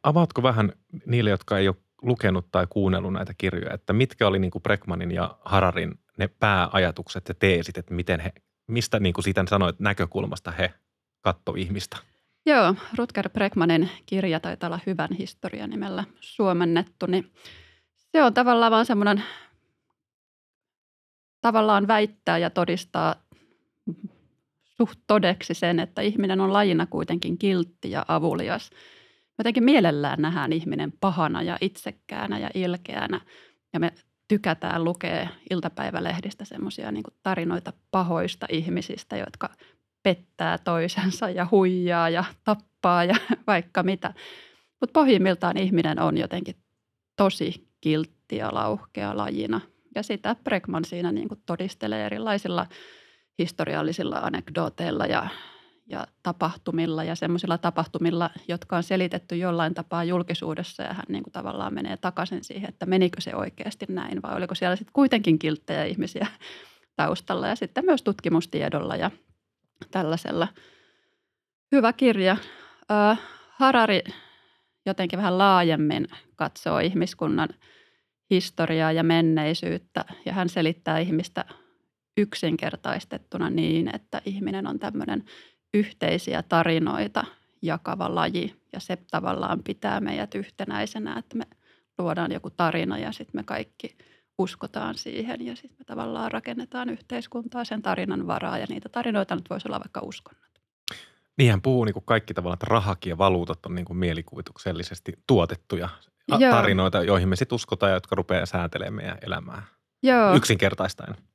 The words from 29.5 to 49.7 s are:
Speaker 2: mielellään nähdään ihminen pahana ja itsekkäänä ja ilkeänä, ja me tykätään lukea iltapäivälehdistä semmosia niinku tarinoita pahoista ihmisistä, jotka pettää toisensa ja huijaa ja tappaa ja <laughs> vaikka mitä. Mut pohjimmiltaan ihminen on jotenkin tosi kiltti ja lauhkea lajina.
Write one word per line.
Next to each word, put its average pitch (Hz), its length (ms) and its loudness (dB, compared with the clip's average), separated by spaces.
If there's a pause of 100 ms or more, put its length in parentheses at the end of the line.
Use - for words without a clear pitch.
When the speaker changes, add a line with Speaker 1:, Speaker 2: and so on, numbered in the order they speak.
Speaker 2:
mielellään 160 580 4
nähdään 156 320 0
ihminen 160 460 -4
pahana 160 420 0
ja 175 200 -4
itsekkäänä - 800 -8
ja - 140 -6
ilkeänä, - 680 -4 (520)
ja 165 60 -2
me 165 140 0 (340)
tykätään 175 560 0
lukea 175 440 -2 (220)
iltapäivälehdistä 180 960 -6
semmosia - 460 -8
niinku 214 180 -8 (140)
tarinoita 180 500 -4 (180)
pahoista 175 580 -2
ihmisistä, 165 680 -6
jotka - 320 -8 (540)
pettää 175 540 -2
toisensa 180 720 -2
ja 180 220 -2
huijaa 180 580 4
ja 170 140 0 (200)
tappaa 180 600 2
ja 180 120 4 (180)
<laughs> - 140 -4
vaikka 180 360 2
mitä. 185 300 -2 (680)
Mut 247 120 -4
pohjimmiltaan 190 640 4
ihminen 170 420 2
on 156 180 2
jotenkin - 380 -4 (600)
tosi 180 520 0 (140)
kiltti 156 560 -4
ja 117 160 -4
lauhkea 107 640 -4
lajina. 107 440 -4 (340)